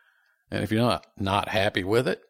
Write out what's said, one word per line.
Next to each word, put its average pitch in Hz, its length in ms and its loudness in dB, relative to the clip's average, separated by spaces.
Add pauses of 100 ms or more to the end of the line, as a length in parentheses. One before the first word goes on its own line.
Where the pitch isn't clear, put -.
(500)
And 101 140 -2
if 101 80 -4
you're 110 80 2
not, 110 260 0 (120)
not 98 320 0
happy 101 340 0
with 113 240 2
it, - 220 -4